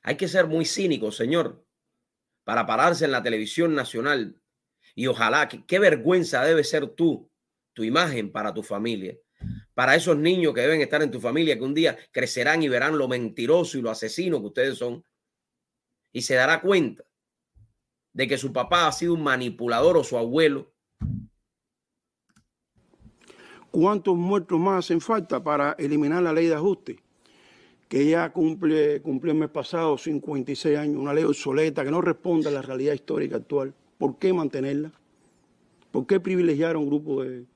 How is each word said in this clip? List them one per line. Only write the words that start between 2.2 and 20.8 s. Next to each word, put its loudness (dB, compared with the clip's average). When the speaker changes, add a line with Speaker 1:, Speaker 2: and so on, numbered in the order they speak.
Speaker 1:
para -2
pararse 2
en 0
la 0
televisión 0
nacional. -4
Y -2
ojalá, 2
que, -18
qué 0
vergüenza 4
debe 4
ser -2
tú, -2
tu -8
imagen 0
para -6
tu -8
familia, -6
para 4
esos 2
niños 2
que -2
deben 2
estar 0
en 0
tu -8
familia, 0
que -6
un -2
día 2
crecerán 0
y 0
verán 0
lo 0
mentiroso 0
y -4
lo -4
asesino -4
que -10
ustedes -2
son. -8
Y -8
se 0
dará 4
cuenta 0
de -4
que 0
su -6
papá 2
ha 2
sido 0
un -4
manipulador 2
o 4
su -4
abuelo. 2